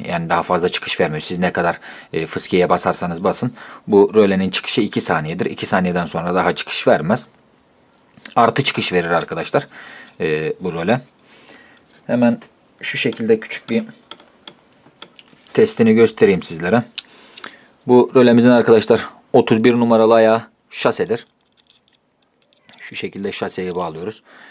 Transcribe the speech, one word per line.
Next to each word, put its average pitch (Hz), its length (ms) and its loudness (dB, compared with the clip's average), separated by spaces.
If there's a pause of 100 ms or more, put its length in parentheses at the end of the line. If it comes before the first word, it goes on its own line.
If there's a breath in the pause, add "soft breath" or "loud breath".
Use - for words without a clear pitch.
Yani 170 240 -6
daha 165 140 -2
fazla 170 260 -2
çıkış - 300 -6
vermiyor. 78 220 -4
Siz 87 180 -6
ne 90 140 -2
kadar, 85 260 -4 (340 loud breath)
e, 80 120 -4
fıskiyeye - 440 -2
basarsanız 87 540 -4
basın. 101 300 -2 (340 loud breath)
Bu 101 280 4
rölenin 95 340 2
çıkışı - 320 -4
iki - 200 -4
saniyedir. 82 440 -4
İki - 200 -8
saniyeden 90 400 -2
sonra 87 300 -6
daha 87 200 0
çıkış - 320 -6
vermez. 101 400 0 (1080)
Artı 117 280 2
çıkış - 300 -4
verir 85 160 0
arkadaşlar, 82 580 -4 (520 loud breath)
e, 78 420 -4
bu 90 120 -6
röle. 92 280 -2 (1080 soft breath)
Hemen 120 320 0 (420)
şu - 160 -8
şekilde 113 420 -2
küçük - 300 -12
bir 113 140 0 (1700)
testini 110 400 2
göstereyim 107 500 4
sizlere. 90 400 -2 (1040 loud breath)
Bu 123 280 6
rölemizin 120 340 6
arkadaşlar 113 600 4 (240)
otuz 117 300 4
bir 120 100 6
numaralı 113 400 4
ayağı 113 280 4 (280)
şasedir. 110 580 -4 (1500)
Şu - 160 -18
şekilde 98 360 -8
şaseyi 92 440 -6
bağlıyoruz. 85 480 -8 (280 soft breath)